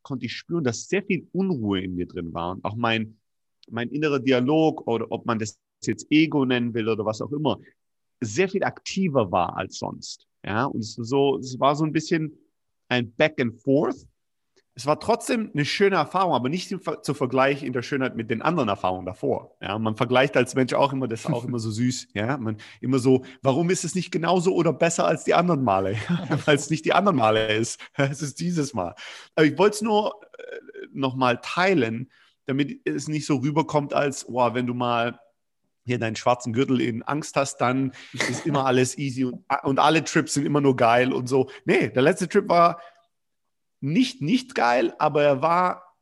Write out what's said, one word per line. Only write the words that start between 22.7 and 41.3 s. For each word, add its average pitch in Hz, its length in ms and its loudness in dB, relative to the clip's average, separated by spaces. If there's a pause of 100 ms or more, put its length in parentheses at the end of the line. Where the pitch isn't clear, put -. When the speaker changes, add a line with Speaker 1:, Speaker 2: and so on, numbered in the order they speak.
Speaker 1:
immer 127 180 0
so, 131 260 6 (180)
warum 139 260 2
ist 180 160 0
es 165 100 -8
nicht 180 160 -4
genauso 175 440 0
oder 170 180 2
besser 170 320 0
als 165 200 0
die 156 100 2
anderen 165 280 2
Male? 98 400 2
<laughs> - 60 -8
Ja, 170 380 -4
weil 147 100 6
es - 140 -8
nicht 156 160 -4
die - 80 2
anderen 185 240 4
Male 110 360 2
ist. 113 340 -2
<laughs> - 60 -20
Es 143 280 -2
ist 143 180 -8
dieses 165 320 -2
Mal. 90 220 -6 (400)
Aber 156 100 6
ich 139 140 2
wollte 208 160 4
es - 80 -6
nur, 214 380 0 (180)
äh, - 200 -14 (340)
noch 135 240 -2
mal 127 260 2
teilen, 131 680 0 (360)
damit 143 400 -2
es 151 220 -4
nicht 151 180 -4
so 147 100 2
rüberkommt, 147 560 0
als, 139 360 -2
wow, 120 260 2
wenn 127 120 0
du 123 80 -4
mal 120 440 0 (680)
hier 123 140 -2
deinen 110 180 -2
schwarzen 123 360 0
Gürtel 131 280 2
in 120 220 -2
Angst 151 340 -6
hast, 139 220 -2
dann 131 340 0 (200)
ist 127 340 -6
immer 143 180 0
Speaker 2:
<laughs> - 20 -2
Speaker 1:
alles 127 300 2
easy 131 280 -4
und, 123 200 -6 (200)
und 143 140 2
alle 160 240 6
Trips 156 320 0
sind 143 120 0
immer 147 160 2
nur 135 140 4
geil 123 360 4
und 127 160 -2
so. 131 220 2 (160)